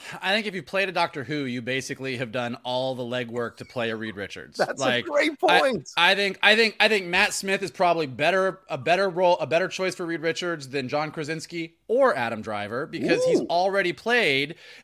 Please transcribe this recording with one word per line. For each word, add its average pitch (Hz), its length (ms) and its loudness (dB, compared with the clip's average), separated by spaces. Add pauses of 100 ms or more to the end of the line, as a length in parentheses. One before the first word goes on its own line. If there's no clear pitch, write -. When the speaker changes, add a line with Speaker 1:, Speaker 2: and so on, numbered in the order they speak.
(220)
Speaker 1:
I 190 120 0
think 214 140 0
if 190 80 -8
you 165 80 -8
played 190 260 -2
a - 20 -6
Doctor 165 320 -2
Who, 147 200 -4
you 123 180 -4
basically 127 560 -6
have 120 140 -6
done 120 320 -6
all 127 320 -2
the 123 80 -6
legwork 120 540 -6
to 123 80 -14
play 117 240 -4
a 113 60 -4
Reed 110 200 -8
Richards. 90 420 -12
Speaker 2:
That's - 240 -4
a 131 40 0
Speaker 1:
Like, 123 200 0
Speaker 2:
great 302 260 0 (160)
Speaker 1:
I, 349 120 8
Speaker 2:
point. 247 380 -2
Speaker 1:
I 180 180 6
think, 196 260 -2
I 208 140 8
think, 220 240 2
I 208 80 6
think 202 200 0
Matt 185 260 2
Smith 196 300 -2
is 180 80 -6
probably 165 360 2
better, 180 520 0 (100)
a 160 80 -6
better 175 320 2
role, 175 300 4
a 156 80 -4
better 170 200 2
choice 185 280 -4
for 185 100 -6
Reed 165 160 -4
Richards 165 480 -4
than 131 200 -4
John 147 220 -2
Krasinski 160 640 -8 (120)
or 247 280 4
Adam 113 260 -2
Driver, 107 440 -6
because - 400 0
he's 466 160 4
Speaker 2:
Ooh. - 60 -4
Speaker 1:
already 180 460 2
played 160 640 2 (280)